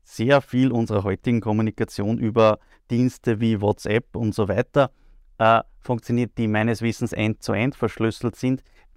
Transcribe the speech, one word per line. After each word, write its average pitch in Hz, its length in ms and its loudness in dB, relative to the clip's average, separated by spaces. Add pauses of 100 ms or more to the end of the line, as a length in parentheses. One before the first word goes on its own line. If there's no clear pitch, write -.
sehr 131 380 2
viel 127 300 0
unserer 110 320 0
heutigen 107 360 0
Kommunikation 110 800 -2
über 110 400 4 (320)
Dienste 120 500 -2
wie 113 220 0
WhatsApp - 540 -2
und 110 180 -2
so 104 140 0
weiter, 123 420 0 (480)
äh, 113 240 4 (200)
funktioniert, 120 580 -4
die 113 80 0
meines 107 340 0
Wissens 117 320 -4
end-to-end 110 640 -2
verschlüsselt 113 600 -4
sind, 131 280 -4 (340)